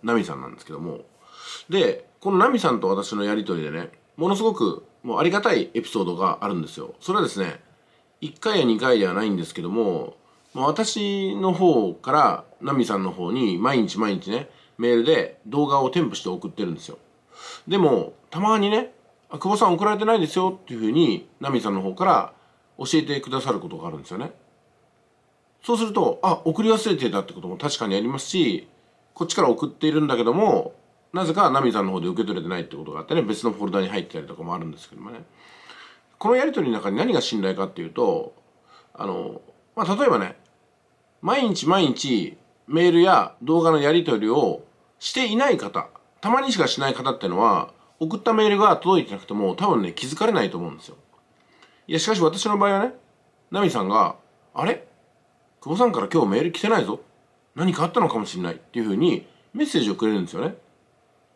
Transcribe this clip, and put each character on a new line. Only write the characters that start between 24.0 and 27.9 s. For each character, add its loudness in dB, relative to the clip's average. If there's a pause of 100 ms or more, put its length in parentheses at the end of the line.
で -20
す -16
よ -10
ね。 -8 (1300)
そ 0
う 2
す 0
る -4
と、 0
あ、 2
送 0
り 2
忘 4
れ 2
て 0
た -2
っ -4
て -16
こ -16
と -10
も -8
確 -6
か -4
に 0